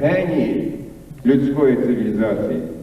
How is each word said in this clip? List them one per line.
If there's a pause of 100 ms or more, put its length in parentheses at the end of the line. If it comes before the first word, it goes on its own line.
генії (520)
людської
цивілізації, (200)